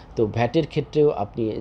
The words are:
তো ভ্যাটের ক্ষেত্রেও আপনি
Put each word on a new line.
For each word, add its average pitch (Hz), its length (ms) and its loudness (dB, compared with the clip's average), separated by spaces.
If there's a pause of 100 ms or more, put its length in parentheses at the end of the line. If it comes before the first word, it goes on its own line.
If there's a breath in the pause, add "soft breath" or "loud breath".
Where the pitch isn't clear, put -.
(160 loud breath)
তো 113 120 2
ভ্যাটের 123 400 0
ক্ষেত্রেও 151 420 2
আপনি 110 520 -4